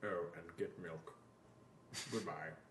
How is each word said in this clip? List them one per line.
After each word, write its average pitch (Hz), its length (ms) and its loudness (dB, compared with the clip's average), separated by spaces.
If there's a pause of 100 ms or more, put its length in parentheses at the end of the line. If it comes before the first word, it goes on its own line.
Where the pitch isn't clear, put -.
Oh, 92 220 6 (120)
and 82 200 -6
get 95 140 4 (100)
milk. 80 320 -2 (960)
Goodbye. 87 420 2 (180)